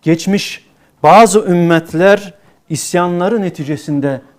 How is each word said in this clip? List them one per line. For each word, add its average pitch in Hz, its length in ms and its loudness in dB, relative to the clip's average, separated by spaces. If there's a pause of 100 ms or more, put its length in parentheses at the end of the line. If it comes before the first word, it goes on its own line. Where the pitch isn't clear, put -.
Geçmiş 180 640 -4 (340)
bazı 196 380 6
ümmetler 175 920 0 (340)
isyanları 175 720 -4
neticesinde 143 800 -6 (180)